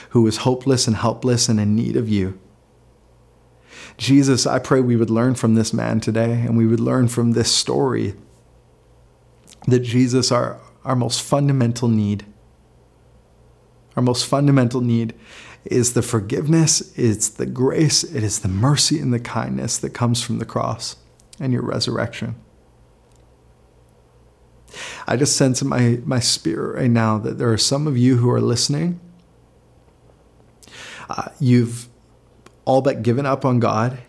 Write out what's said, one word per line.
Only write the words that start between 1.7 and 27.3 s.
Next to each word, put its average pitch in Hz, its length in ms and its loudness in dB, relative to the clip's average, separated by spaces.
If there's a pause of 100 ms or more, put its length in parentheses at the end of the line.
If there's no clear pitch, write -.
need 117 200 -2
of 117 120 -2
you. 98 320 -2 (1600)
Jesus, 135 480 4
I 127 140 2
pray 131 220 2
we 123 140 2
would 110 140 2
learn 117 240 2
from 113 220 2
this 110 180 0
man 113 260 -2
today, 117 420 0
and 117 160 0
we 113 100 4
would 113 120 2
learn 127 280 2
from 120 240 0
this 117 200 0
story 123 600 0 (1500)
that 123 120 4
Jesus, 123 520 0
our, 120 300 -2 (240)
our 131 100 -2
most 123 280 -4
fundamental 131 640 0
need, 104 380 0 (1700)
our 123 80 0
most 123 220 0
fundamental 135 560 2
need 117 340 0 (480)
is 120 300 0
the 117 80 0
forgiveness, 151 960 0
it's 113 320 0
the 127 160 -6
grace, 135 580 0
it 139 200 -6
is 104 160 -4
the - 80 -4
mercy 127 500 2
and 139 160 -2
the 117 60 0
kindness 127 580 -6
that - 140 -8
comes 120 320 0
from 113 160 -4
the 113 60 -6
cross 120 500 -6 (440)
and 131 140 -2
your 120 80 0
resurrection. - 720 -4 (2750)
I 120 120 -2
just 139 200 0
sense 131 240 2
in 139 60 -2
my, 120 360 2
my 131 160 -2
spirit - 600 -4
right 131 100 2
now 110 300 2
that 123 180 -6